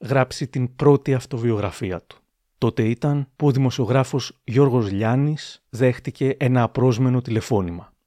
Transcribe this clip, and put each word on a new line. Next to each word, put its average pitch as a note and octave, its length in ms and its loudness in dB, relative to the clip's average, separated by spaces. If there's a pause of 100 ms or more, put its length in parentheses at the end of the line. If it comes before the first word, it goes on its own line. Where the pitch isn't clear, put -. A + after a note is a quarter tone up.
γράψει B2+ 480 -2
την B2 280 -4
πρώτη C#3 380 4
αυτοβιογραφία G#2+ 920 -4
του. - 100 -20 (420)
Τότε A2+ 240 0
ήταν C#3 540 -2
που D3+ 100 0
ο C#3+ 40 4
δημοσιογράφος B2+ 920 0
Γιώργος B2 460 2
Λιάννης B2 800 -2
δέχτηκε B2+ 680 -2
ένα B2+ 240 2
απρόσμενο B2 580 2
τηλεφώνημα. G2+ 720 -4 (140)